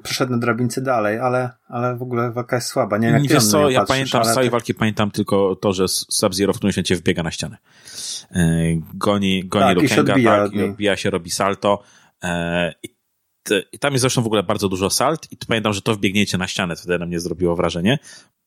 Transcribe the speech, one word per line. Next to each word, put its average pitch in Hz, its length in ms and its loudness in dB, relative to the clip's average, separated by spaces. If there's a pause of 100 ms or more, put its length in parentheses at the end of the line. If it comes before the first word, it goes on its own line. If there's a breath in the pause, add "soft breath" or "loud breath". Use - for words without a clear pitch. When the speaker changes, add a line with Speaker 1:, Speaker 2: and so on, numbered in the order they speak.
Speaker 1:
przeszedł - 280 -4
na 120 60 0
drabince 117 440 -2
dalej, 113 380 0
ale, 127 300 -2 (180)
ale 123 280 -4
w 120 60 -8
ogóle 120 300 -2
walka 120 240 -4
jest 117 120 -4
słaba. 107 300 0
Nie 113 100 2
wiem, 117 80 4
jak 147 120 4
ty 127 60 2
Speaker 2:
Wiesz 151 120 4
Speaker 1:
na - 60 2
Speaker 2:
co, 151 100 4
Speaker 1:
nią 147 80 4
Speaker 2:
ja 127 100 2
Speaker 1:
patrzysz, 110 160 2
Speaker 2:
pamiętam, 131 280 2
z 110 40 2
Speaker 1:
ale 117 80 2
Speaker 2:
całej 127 140 2
Speaker 1:
tak - 20 -2
Speaker 2:
walki 117 220 0
pamiętam 107 380 0
tylko 98 440 2
to, 101 180 0
że 90 100 0
S-, - 260 -2
Sub-Zero 95 440 0
w - 40 -10
którymś 98 180 0
momencie 95 200 0
wbiega 85 280 0
na 80 80 -4
ścianę. - 260 -8 (800 loud breath)
E, 92 40 0 (540)
goni, 98 520 0
goni 98 200 2
Speaker 1:
Tak, 95 120 4
Speaker 2:
Liu 85 60 4
Speaker 1:
i 135 60 2
się - 60 0
Speaker 2:
Kanga, 101 180 4
Speaker 1:
odbija 98 220 4
Speaker 2:
tak, 104 120 4
Speaker 1:
od 101 60 -10
Speaker 2:
i 98 40 -6
Speaker 1:
niej. 98 120 0
Speaker 2:
odbija 101 280 0
się, - 120 -4
robi 87 220 -4
salto. 101 520 0 (400 soft breath)
E, 87 500 -2 (100)
i - 60 -16 (540)
t-, 101 280 0
i - 80 -20
tam 143 140 0
jest 131 80 0
zresztą 127 200 2
w 113 60 0
ogóle 107 160 2
bardzo 98 260 -2
dużo 95 200 0
salt 143 420 -2
i - 60 -16 (100)
pamiętam, 110 260 0
że 98 80 -4
to 113 140 0
wbiegnięcie 101 420 0
na 90 100 -4
ścianę 87 280 -4
wtedy 87 240 -4
na 85 60 -6
mnie 87 140 -4
zrobiło 85 360 -2
wrażenie, 87 440 0 (480 loud breath)